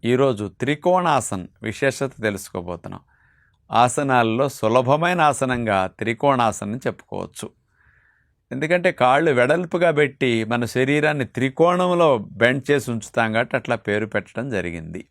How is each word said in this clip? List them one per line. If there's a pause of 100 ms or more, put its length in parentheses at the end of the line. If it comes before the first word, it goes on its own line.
ఈరోజు (140)
త్రికోణాసన్ (180)
విశేషత (140)
తెలుసుకోబోతున్నాం. (640)
ఆసనాల్లో
సులభమైన
ఆసనంగా (220)
త్రికోణాసనం
చెప్పుకోవచ్చు. (1040)
ఎందుకంటే (100)
కాళ్ళు
వెడల్పుగా
పెట్టి (200)
మన
శరీరాన్ని (100)
త్రికోణంలో (320)
బెండ్
చేసి
ఉంచుతాం
కాబట్టి
అట్లా (100)
పేరు
పెట్టడం
జరిగింది.